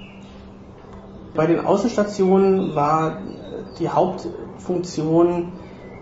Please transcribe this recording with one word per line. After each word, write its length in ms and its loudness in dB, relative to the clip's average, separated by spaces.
Bei 120 2
den 140 4
Außenstationen 1120 4
war 440 2
die 120 -2
Hauptfunktion, 1600 0